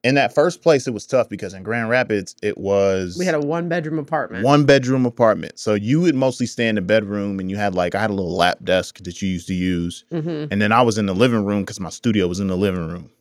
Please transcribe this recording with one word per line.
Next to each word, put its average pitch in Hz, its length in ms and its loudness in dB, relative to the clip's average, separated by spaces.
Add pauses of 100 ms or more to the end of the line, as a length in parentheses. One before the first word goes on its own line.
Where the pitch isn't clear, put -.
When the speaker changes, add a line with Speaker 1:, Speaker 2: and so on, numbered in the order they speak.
Speaker 1:
In 131 120 2
that 127 180 2
first 165 280 2
place, 143 260 4
it - 40 -2
was 104 140 -8
tough 123 220 0
because 98 260 -10
in 95 80 -14
Grand 113 260 -4
Rapids, 113 540 0
it 107 160 -4
was 95 580 0
Speaker 2:
We 180 80 -4
had 165 120 0
a 151 40 0
one-bedroom 160 600 -4
apartment. 135 440 -4
Speaker 1:
one-bedroom 135 640 4
apartment. 110 540 0
So 107 140 0
you 113 260 0
would 165 160 2
mostly 131 300 0
stay 117 200 -2
in 110 80 2
the 104 60 0
bedroom, 101 580 0
and 92 100 -6
you 98 80 -6
had, 101 200 -2
like, 90 180 0
I 98 60 -2
had 107 100 0
a - 20 -2
little 90 220 -4
lap 87 300 2
desk 90 400 0
that 90 180 -8
you 98 60 0
used 90 180 -4
to 95 80 -4
use. 87 580 -2
Speaker 2:
Mm-hmm. 156 400 -6
Speaker 1:
And 101 80 0
then 107 120 2
I 120 100 4
was 110 160 0
in 104 80 -2
the 95 80 -2
living 113 300 2
room 101 200 -2
'cause - 140 -12
my 90 100 -10
studio 104 380 0
was 90 140 -4
in 98 80 -2
the 92 80 -2
living 90 320 -2
room. 87 220 -12 (100)